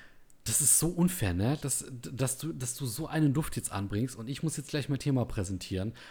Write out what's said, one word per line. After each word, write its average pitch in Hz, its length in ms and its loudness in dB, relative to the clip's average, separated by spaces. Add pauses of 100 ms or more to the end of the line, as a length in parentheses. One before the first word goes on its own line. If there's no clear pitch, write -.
(460)
das - 160 2
ist - 180 6
so 160 80 2
unfair, 170 460 2
ne? 113 280 2
Dass, - 300 -4 (100)
dass 135 360 -2
du, 160 160 -4
dass 127 220 -6
du 147 100 -6
so 131 220 -4
einen 151 260 4
Duft 151 240 0
jetzt - 140 -4
anbringst 104 440 0
und 113 140 -8
ich 139 120 -6
muss 160 160 -2
jetzt - 120 -8
gleich 143 200 -2
mein 139 100 0
Thema 131 260 2
präsentieren, 95 680 -2 (180)